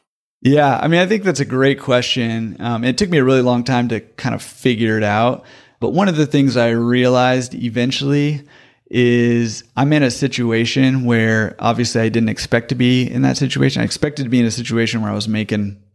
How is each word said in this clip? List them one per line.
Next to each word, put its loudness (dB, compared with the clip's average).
Yeah, 4
I -2
mean, 4
I 2
think -2
that's 0
a -2
great 0
question. -2
Um, -4
it 0
took -2
me 2
a 4
really 4
long 2
time 0
to -4
kind -8
of -12
figure 0
it 0
out. 0
But -2
one 2
of 0
the 2
things 2
I 2
realized 2
eventually -2
is 2
I'm 2
in 4
a 2
situation 0
where 0
obviously 0
I 2
didn't 0
expect -4
to -2
be 2
in -4
that 0
situation. -2
I 0
expected -4
to -6
be 2
in 4
a -2
situation -2
where -4
I -4
was -6
making -4